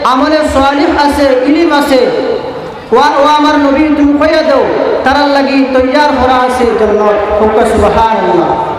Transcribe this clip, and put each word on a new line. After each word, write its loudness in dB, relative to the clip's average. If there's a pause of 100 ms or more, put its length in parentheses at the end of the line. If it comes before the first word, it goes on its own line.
আমলে 0 (160)
সালিহ 0
আছে, 0
ইলম 2
আছে, 2 (800)
"ওয়া, 2 (100)
ও 2 (100)
আমার 2
নবী, 0
তুমি 2
কইয়া 2
দাও, 0 (380)
তারার 0
লাগি 0
তৈয়ার 2 (120)
করা 2
আছে 0
জান্নাত।" 0
হোক 0
সুবহানাল্লাহ। 0 (140)